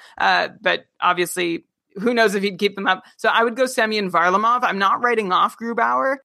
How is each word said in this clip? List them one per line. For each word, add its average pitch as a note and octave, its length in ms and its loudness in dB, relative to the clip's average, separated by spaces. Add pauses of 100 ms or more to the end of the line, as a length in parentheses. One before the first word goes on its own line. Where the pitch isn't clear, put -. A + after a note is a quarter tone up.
(160)
Uh, F3+ 340 0 (120)
but F3 240 -2 (160)
obviously, F3 640 -2 (300)
who A3+ 180 -2
knows A3 220 2
if G3 80 -2
he'd G3 160 -4
keep G3+ 160 0
them G3 120 -8
up. F#3+ 160 0 (140)
So - 100 -2
I A3 160 2
would A#3 140 -2
go C4 80 2
Semyon G#3+ 460 -2
Varlamov. G3 500 2
I'm G3 160 -2
not G3 260 0
writing A3 300 0
off F3+ 240 0
Grubauer. A#3+ 680 -2